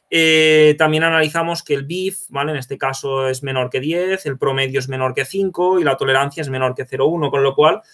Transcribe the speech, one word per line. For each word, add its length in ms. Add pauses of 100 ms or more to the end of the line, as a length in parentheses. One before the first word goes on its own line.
(140)
Eh, 640
también 280
analizamos 580
que 100
el 140
bif, 420
¿vale? 240
En 60
este 180
caso 520
es 140
menor 280
que 100
diez, 460
el 100
promedio 420
es 100
menor 260
que 100
cinco 560
y 40
la 120
tolerancia 460
es 80
menor 240
que 100
cero 220
uno, 240
con 120
lo 120
cual, 260 (140)